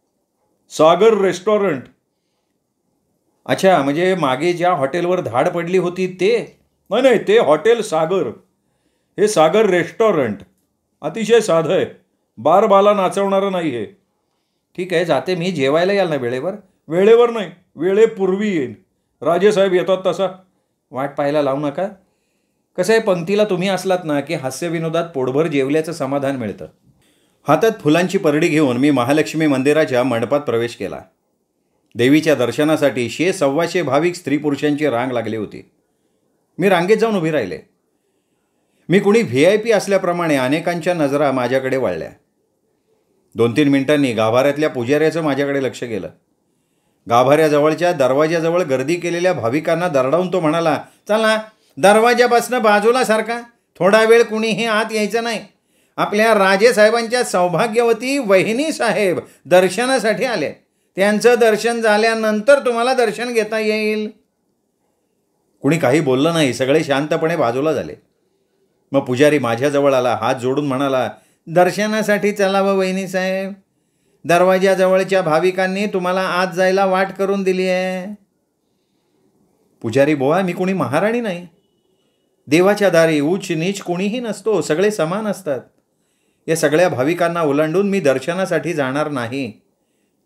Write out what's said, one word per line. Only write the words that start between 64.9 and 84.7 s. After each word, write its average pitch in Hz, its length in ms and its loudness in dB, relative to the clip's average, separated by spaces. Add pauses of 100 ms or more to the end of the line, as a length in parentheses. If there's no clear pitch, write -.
कुणी 147 160 2
काही 139 220 2
बोललं 143 340 2
नाही, 147 200 0
सगळे 135 300 0
शांतपणे 156 520 -2
बाजूला 139 380 0
झाले. 87 220 -6 (960)
मग 139 80 0
पुजारी 143 400 2
माझ्याजवळ 135 540 0
आला, 123 280 2
हात 127 140 -2
जोडून 135 320 -2
म्हणाला, 131 440 -2 (360)
"दर्शनासाठी 202 840 0
चला 196 300 0
व 196 160 0
वहिनी 185 300 -2
साहेब, 190 460 -4 (720)
दरवाज्याजवळच्या 185 960 2
भाविकांनी 185 640 0
तुम्हाला 185 360 -2
आत 180 340 -2
जायला 185 300 2
वाट 190 260 0
करून 196 320 -4
दिली 185 240 -2
आहे." 185 480 -4 (1700)
"पुजारी 135 340 0
बुवा, 143 260 0
मी 175 120 -4
कुणी 185 200 -4
महाराणी 165 480 -2
नाही. 180 260 -10 (1000)
देवाच्या 190 420 2
दारी 160 300 2
उच 180 320 -2
नीच 175 300 -4
कुणीही 190 380 -4
नसतो, 214 420 -2
सगळे 180 300 0